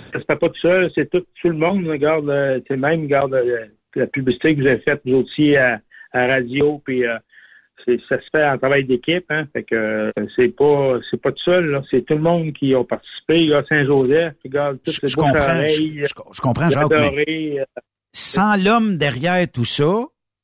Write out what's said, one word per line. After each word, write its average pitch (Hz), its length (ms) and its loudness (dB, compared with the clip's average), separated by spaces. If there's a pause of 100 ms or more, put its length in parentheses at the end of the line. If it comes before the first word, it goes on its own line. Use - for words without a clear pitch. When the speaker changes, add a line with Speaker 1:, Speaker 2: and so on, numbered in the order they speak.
(120)
Speaker 1:
ça 135 80 -8
se - 60 -12
fait 175 100 -2
pas 175 140 0
tout - 100 -10
seul, 180 360 2
c'est 147 120 -2
tout, 180 160 -2 (160)
tout 175 100 0
le 160 80 -2
monde, 175 300 0
regarde, 151 420 0
euh, 139 380 0
c'est 135 100 -4
même, 156 260 0
regarde, 139 320 0
euh, 120 320 0 (260)
la 139 140 0
publicité 139 480 0
que 139 60 -2
vous 131 60 2
avez 123 140 2
faite, 147 240 -2
vous 131 120 2
aussi, 147 380 2
à, 123 240 2 (340)
à 127 120 0
radio, 135 580 0
puis, 127 220 -2
euh, 117 120 -4 (680)
c'est, 123 120 2 (120)
ça 131 100 0
se - 60 -16 (100)
fait 151 120 2
en 135 100 0
travail 139 280 0
d'équipe, 147 440 -2
hein, 151 240 -4
fait 113 100 -6
que, 117 120 -4 (420)
euh, 107 80 -4 (100)
c'est 123 140 4
pas, 143 460 2 (140)
c'est 120 120 -6
pas 139 100 -2
tout - 140 -10
seul, 175 220 2
là, 139 220 -2
c'est - 160 2
tout 156 100 0
le 151 60 -2
monde 165 320 0
qui 135 220 0
a 123 80 2
participé, - 640 -2
là, 147 240 2
Saint-Joseph, 143 640 2 (100)
regarde, 139 400 -4
tout 165 80 -6
Speaker 2:
Je, 147 120 -6
Speaker 1:
le 143 40 -2
Speaker 2:
je 127 80 -4
comprends, 151 160 2
je, 160 60 2
Speaker 1:
bouche-à-oreille, 151 680 0
Speaker 2:
je, 143 100 -4 (200)
je - 80 -14
comprends, 131 280 0
Jacques, 147 220 2
mais 151 180 2
Speaker 1:
Doré, 151 500 -4
euh, 135 220 -8 (320)
Speaker 2:
sans 208 480 -2
l'homme 214 360 0
derrière 151 540 -2
tout 120 140 -4
ça, 185 400 0 (380)